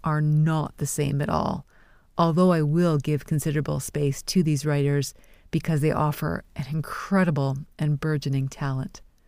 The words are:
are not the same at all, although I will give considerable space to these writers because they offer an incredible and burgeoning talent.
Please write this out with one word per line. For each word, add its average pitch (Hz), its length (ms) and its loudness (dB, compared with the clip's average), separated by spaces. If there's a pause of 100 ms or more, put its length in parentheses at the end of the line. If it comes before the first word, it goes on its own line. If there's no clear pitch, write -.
are 151 160 0
not 151 560 2
the 143 100 -4
same 143 340 -2
at - 80 -2
all, - 360 -2 (520)
although 170 360 4
I 160 80 2
will 160 360 2
give 143 280 -2
considerable 147 560 -2
space 143 420 -2
to - 180 2
these 151 240 0
writers 143 480 0 (380)
because 156 300 0
they 156 100 4
offer 151 540 -2 (100)
an 139 160 -6
incredible 151 840 0 (200)
and 151 220 0
burgeoning 139 480 -2
talent. 135 540 -6 (260)